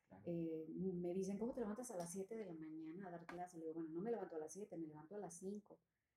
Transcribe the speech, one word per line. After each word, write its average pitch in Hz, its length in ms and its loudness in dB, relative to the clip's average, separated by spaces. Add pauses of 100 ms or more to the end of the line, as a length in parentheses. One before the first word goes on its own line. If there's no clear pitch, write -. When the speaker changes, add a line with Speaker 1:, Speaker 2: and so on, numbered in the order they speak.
Speaker 1:
Claro. 185 180 -14
Speaker 2:
Eh, 165 440 4
me 175 420 4
dicen, 190 260 4
"¿Cómo 233 140 4
te 262 80 0
levantas 220 300 0
a 202 80 -2
las 170 120 0
siete 190 240 -2
de 220 120 -2
la 170 80 -4
mañana 160 540 -4
a - 20 -4
dar 170 160 -6
clase?". 180 320 -4
Le 160 80 -2
digo, 160 80 2
"Bueno, 160 160 0
no 165 100 2
me 220 100 4
levanto 185 260 2
a - 20 2
las 156 160 -2
siete, 190 240 -4
me 165 80 0
levanto 151 300 -8
a - 20 -2
las 170 200 -4
cinco". 196 400 -4 (380)